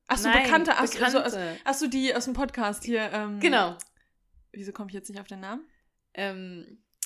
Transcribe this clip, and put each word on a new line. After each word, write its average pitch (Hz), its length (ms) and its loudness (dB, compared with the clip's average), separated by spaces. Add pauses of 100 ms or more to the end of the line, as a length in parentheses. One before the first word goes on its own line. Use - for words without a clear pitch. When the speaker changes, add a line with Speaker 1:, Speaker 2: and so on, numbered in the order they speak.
Speaker 1:
Ach - 120 0
so, 208 100 0
Speaker 2:
Nein, 240 140 6
Speaker 1:
Bekannte, 311 340 6
ach 269 80 4
so, - 180 -2
also 247 180 4
aus, 240 100 0
Speaker 2:
Bekannte. 180 340 -6
Speaker 1:
ach 269 80 2
so, 285 140 -2
die 262 280 2
aus 240 100 -2
dem 262 100 -4
Podcast 240 480 -2
hier, 220 280 0
ähm, 208 280 -4
Speaker 2:
Genau. 208 360 4 (760)
Speaker 1:
Wieso 202 220 -12
komm 202 160 -12
ich 185 40 -18
jetzt 196 160 -10
nicht 202 100 -12
auf 196 60 -16
den 190 140 -16
Namen? 220 280 -10 (460)
Speaker 2:
Ähm, 185 680 -8 (220)